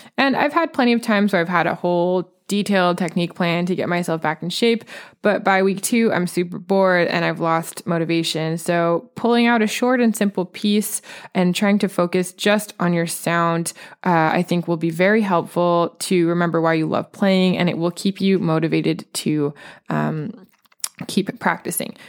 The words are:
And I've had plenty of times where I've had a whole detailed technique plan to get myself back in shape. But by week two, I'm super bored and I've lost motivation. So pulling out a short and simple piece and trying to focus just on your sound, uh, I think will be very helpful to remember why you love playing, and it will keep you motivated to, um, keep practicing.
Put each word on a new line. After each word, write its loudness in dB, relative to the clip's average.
And 2
I've 0
had 0
plenty 2
of 2
times 2
where 2
I've -2
had 2
a -2
whole 0
detailed 2
technique -4
plan 0
to -2
get -2
myself -2
back -4
in -6
shape. 0
But 0
by 2
week 0
two, 2
I'm 0
super -4
bored 2
and 0
I've -2
lost -2
motivation. -2
So 0
pulling 2
out 2
a 2
short 0
and 2
simple -2
piece -2
and 2
trying 2
to 0
focus -2
just -2
on 0
your 0
sound, -2
uh, 4
I 2
think -2
will 0
be -2
very 4
helpful 0
to 2
remember 0
why 2
you 0
love -2
playing, 2
and 2
it -2
will -2
keep -4
you 2
motivated 0
to, -2
um, -4
keep -2
practicing. -4